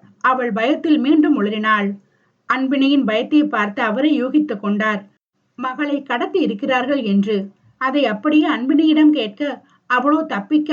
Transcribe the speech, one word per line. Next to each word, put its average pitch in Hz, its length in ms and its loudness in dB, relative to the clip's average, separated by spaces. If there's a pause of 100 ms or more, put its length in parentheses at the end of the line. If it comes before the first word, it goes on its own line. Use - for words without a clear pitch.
(200)
அவள் 247 320 -2
பயத்தில் 294 460 0
மீண்டும் 302 380 4
உளறினாள். 214 520 0 (600)
அன்பினியின் 269 560 2
பயத்தை 247 400 2
பார்த்து 208 380 -2
அவரை 240 320 0
யூகித்துக் 254 460 0
கொண்டார், 208 420 -2 (560)
மகளை 277 440 -4
கடத்தி 339 380 -4
இருக்கிறார்கள் 254 600 -2
என்று. 202 340 0 (440)
அதை 269 260 0
அப்படியே 302 440 0
அன்பினியிடம் 302 600 4
கேட்க, 220 300 -4 (460)
அவளோ 277 360 0
தப்பிக்க 302 500 -2